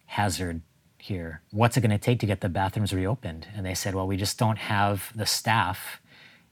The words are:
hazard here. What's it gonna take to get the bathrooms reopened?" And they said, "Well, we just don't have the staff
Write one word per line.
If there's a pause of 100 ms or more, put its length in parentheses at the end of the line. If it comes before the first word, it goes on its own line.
hazard (380)
here. (100)
What's
it
gonna
take
to
get
the
bathrooms
reopened?"
And
they
said,
"Well,
we
just
don't
have
the
staff (520)